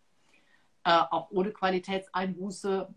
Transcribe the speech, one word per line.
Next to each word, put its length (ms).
Äh, 260
auch 200
ohne 200
Qualitätseinbuße. 1500